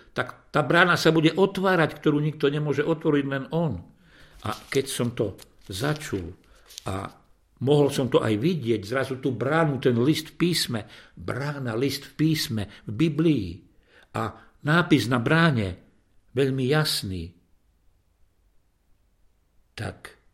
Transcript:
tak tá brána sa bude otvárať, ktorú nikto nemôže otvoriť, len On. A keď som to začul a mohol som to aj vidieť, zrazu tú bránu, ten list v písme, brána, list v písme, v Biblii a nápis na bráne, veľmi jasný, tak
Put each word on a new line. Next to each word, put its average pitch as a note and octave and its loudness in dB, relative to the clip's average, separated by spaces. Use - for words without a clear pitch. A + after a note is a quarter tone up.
tak - -8
tá D3 2
brána E3 4
sa D#3+ 4
bude D#3+ 4
otvárať, F#3+ 2
ktorú D3 4
nikto D3 0
nemôže D3 0
otvoriť, D#3 2
len C3+ -4
On. D3+ 0
A G#2+ -4
keď C#3 0
som A#2+ -4
to - -4
začul G2 -6
a F#2+ -8
mohol C#3+ 4
som B2+ 0
to - 4
aj A2+ 0
vidieť, A2+ 0
zrazu B2+ -4
tú C#3 0
bránu, C#3 0
ten A#2+ 4
list C#3+ 0
v F3 2
písme, A2 -2
brána, B2+ -6
list C3+ -2
v - -2
písme, A2+ -2
v A#2+ -2
Biblii D3 0
a A2 -6
nápis D#3+ 4
na B2 0
bráne, B2+ 2
veľmi C3+ 0
jasný, G#2+ -2
tak - -12